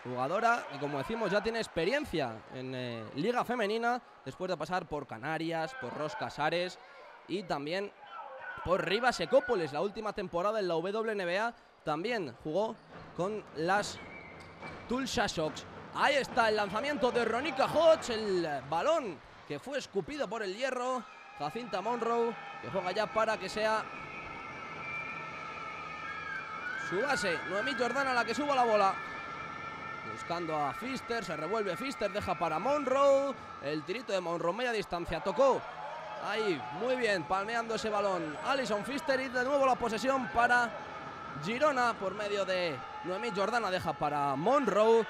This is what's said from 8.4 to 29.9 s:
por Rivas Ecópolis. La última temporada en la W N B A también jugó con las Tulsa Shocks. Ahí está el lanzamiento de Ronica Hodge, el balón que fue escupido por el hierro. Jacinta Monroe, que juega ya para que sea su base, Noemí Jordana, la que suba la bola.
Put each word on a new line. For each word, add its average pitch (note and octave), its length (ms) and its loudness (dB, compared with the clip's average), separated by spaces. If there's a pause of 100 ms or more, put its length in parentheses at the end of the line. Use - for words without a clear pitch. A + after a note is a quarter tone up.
por F3+ 180 4
Rivas A3+ 360 2
Ecópolis. G3+ 520 4
La D3 80 0
última G#3 320 -2
temporada G3 480 0
en F#3 80 0
la E3+ 60 2
W G#3 360 0
N G3+ 140 -2
B F3 140 2
A A#3 160 0 (300)
también D#3+ 600 -2
jugó G3+ 320 0 (400)
con G3 260 -2 (140)
las F3+ 420 0 (920)
Tulsa B3 360 0
Shocks. - 380 -2 (300)
Ahí C4 220 4
está A#3 340 4
el G#3+ 60 2
lanzamiento A3+ 540 2
de A#3 140 2
Ronica A#3+ 400 2
Hodge, D#4+ 460 6
el F3+ 580 0
balón G3+ 500 2 (300)
que D3 100 -4
fue C4+ 200 -6
escupido A3 500 -4
por A3 140 -4
el F#3+ 120 -4
hierro. B3+ 480 -2 (360)
Jacinta F#3 420 -4
Monroe, A#3 540 2 (260)
que A#2+ 100 -8
juega F#3 220 0
ya G#3 140 0
para G#3+ 320 2
que F#3 100 -6
sea A3 340 2 (3000)
su F#3 100 0
base, G3+ 380 0 (100)
Noemí A3 260 -2
Jordana, B3+ 380 2
la A#3 120 4
que A3 100 -2
suba C#4+ 200 2
la B3+ 100 6
bola. G#3 300 6 (1160)